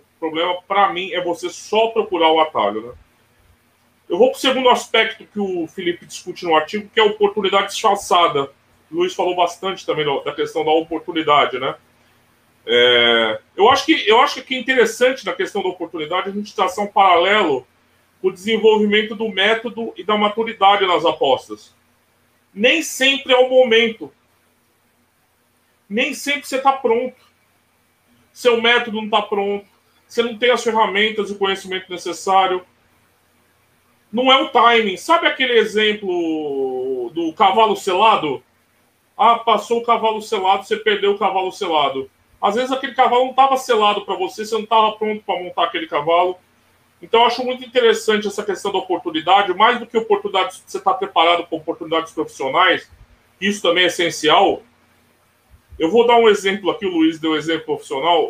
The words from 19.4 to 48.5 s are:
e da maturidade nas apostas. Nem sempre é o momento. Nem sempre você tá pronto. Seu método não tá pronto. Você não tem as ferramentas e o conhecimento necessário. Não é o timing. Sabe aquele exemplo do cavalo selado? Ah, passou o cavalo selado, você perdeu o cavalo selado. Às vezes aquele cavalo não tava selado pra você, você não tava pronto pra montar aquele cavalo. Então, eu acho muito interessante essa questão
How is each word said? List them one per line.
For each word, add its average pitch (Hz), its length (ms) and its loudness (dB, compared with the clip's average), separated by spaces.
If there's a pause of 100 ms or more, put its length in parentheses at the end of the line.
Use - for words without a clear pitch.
e - 80 -14
da 208 120 0
maturidade 208 680 2
nas 170 200 2
apostas. - 720 -2 (800)
Nem 269 280 2
sempre 262 520 -2
é 247 40 4
o 254 120 4
momento. 233 600 2 (1800)
Nem 269 260 -2
sempre 277 340 -6
você 269 120 -4
tá 269 120 2
pronto. 247 440 -2 (1160)
Seu 233 300 2
método 233 400 0
não 214 80 -8
tá 214 140 2
pronto. 202 420 -4 (420)
Você - 140 -2
não 233 160 -4
tem 240 140 2
as 226 120 0
ferramentas 214 640 0
e 202 40 -8
o 202 40 -14
conhecimento 185 540 -4
necessário. 185 720 0 (1500)
Não 262 200 2
é 269 80 6
o 277 100 -4
timing. 226 480 2
Sabe 330 280 0
aquele 247 320 0
exemplo 156 1500 -2
do 160 220 -4
cavalo 208 420 2
selado? 185 680 0 (720)
Ah, 233 220 4
passou 233 400 0
o 233 40 -6
cavalo 220 380 0
selado, 202 420 -2
você 214 140 -4
perdeu 202 360 0
o 202 40 -8
cavalo 190 340 -2
selado. 139 580 -2 (300)
Às 202 140 0
vezes 247 180 -2
aquele 262 220 -6
cavalo 247 320 2
não 247 80 -6
tava 269 240 4
selado 208 480 0
pra 196 100 -6
você, 185 300 -8
você 226 100 -6
não 214 100 -4
tava 220 260 2
pronto 214 320 -6
pra 180 180 -6
montar 175 220 -4
aquele 170 240 -4
cavalo. 170 500 0 (640)
Então, 220 200 2
eu 240 60 6
acho 240 160 -4
muito 247 200 -6
interessante 214 640 0
essa 202 160 -8
questão 196 280 -6